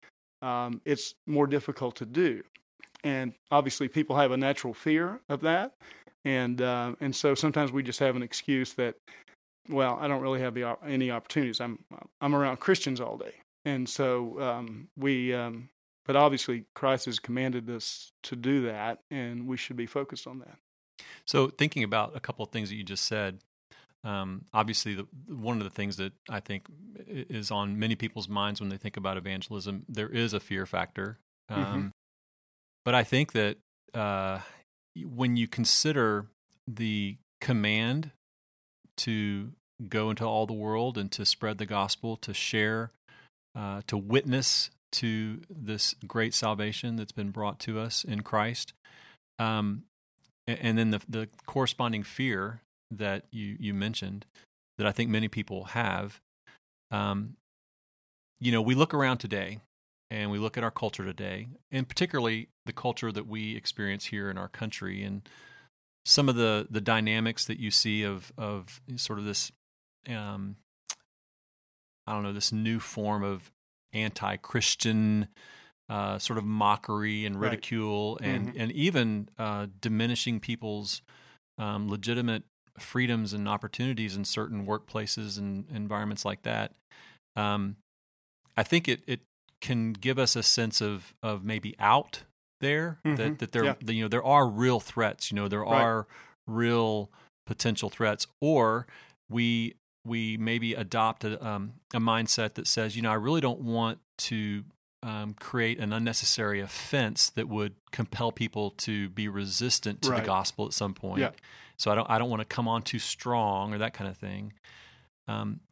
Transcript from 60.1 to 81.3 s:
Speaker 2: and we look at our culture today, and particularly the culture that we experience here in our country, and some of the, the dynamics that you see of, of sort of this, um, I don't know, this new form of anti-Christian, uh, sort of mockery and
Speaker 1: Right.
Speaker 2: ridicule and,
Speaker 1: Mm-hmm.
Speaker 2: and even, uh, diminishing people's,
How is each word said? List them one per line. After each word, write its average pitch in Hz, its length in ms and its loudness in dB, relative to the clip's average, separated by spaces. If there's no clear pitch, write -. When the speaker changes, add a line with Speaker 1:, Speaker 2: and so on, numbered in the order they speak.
Speaker 2:
and 104 180 -2
we 101 80 0
look 107 180 -2
at 117 80 -2
our 113 80 0
culture - 320 -4
today, 95 440 -8
and 131 160 -2
particularly 120 600 0
the 117 60 -6
culture 117 380 -2
that 104 160 -6
we 110 280 -4
experience 101 500 -4
here 101 240 -4
in 92 80 -4
our 92 100 -6
country, 98 560 -6
and 101 240 -6
some 139 240 8
of 123 60 4
the, 110 340 4
the 107 100 -2
dynamics 110 640 2
that - 140 -4
you 107 120 -2
see 107 320 4
of, 98 340 -4
of 104 440 -6
sort 110 200 -4
of 101 80 -4
this, - 260 -2
um, 101 500 -8
I 110 80 -4
don't 104 80 -2
know, 101 120 -4
this 101 180 0
new 110 280 0
form 104 440 -2
of 98 260 -4
anti-Christian, 107 1300 2
uh, 101 300 -4
sort 113 180 -2
of 104 80 0
mockery 107 800 2
and 101 160 -4
Speaker 1:
Right. 110 80 2
Speaker 2:
ridicule 107 720 -2
and, 120 280 -2
Speaker 1:
Mm-hmm. 120 120 -6
Speaker 2:
and 113 120 -2
even, 123 560 2
uh, 104 280 -4
diminishing 113 580 0
people's, 104 640 -6